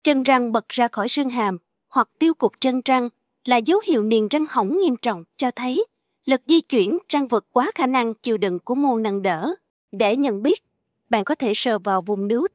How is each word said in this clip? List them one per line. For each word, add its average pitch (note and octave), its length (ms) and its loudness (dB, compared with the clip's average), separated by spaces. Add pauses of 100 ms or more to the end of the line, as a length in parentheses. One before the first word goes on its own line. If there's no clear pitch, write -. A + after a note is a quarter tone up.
Chân C4+ 200 2
răng B3 280 2
bật A3 180 -2
ra A#3+ 180 0
khỏi A3 200 -4
xương C4+ 220 -2
hàm G#3+ 280 -2 (320)
hoặc - 200 0 (100)
tiêu D#4+ 140 4
cục - 280 -2
chân B3+ 240 0
răng C4 240 2 (360)
là B3 120 2
dấu D#4+ 280 2
hiệu B3+ 180 2
niềng G#3+ 240 2
răng D4+ 220 0
hỏng A#3+ 320 0
nghiêm D4 200 2
trọng, F#3+ 220 -4 (140)
cho B3+ 140 -2
thấy B3+ 340 -4 (400)
lực C4 220 0
di D#4+ 140 4
chuyển A3+ 360 0 (120)
răng C#4+ 180 0
vượt A3+ 240 -2
quá C4+ 240 0
khả C4+ 100 0
năng B3 280 -2
chịu A3 240 -4
đựng F3+ 220 -2
của B3 160 -4
mô C4+ 220 0
nâng G3+ 240 -2
đỡ. F#3+ 320 -2 (380)
Để G3+ 240 0
nhận A#3+ 280 -2
biết, D#4+ 200 0 (460)
bạn G#3+ 140 0
có D4+ 120 -2
thể A3 200 -2
sờ A3 240 -2
vào F#3+ 220 0
vùng G3 260 -4
nướu A#3+ 280 0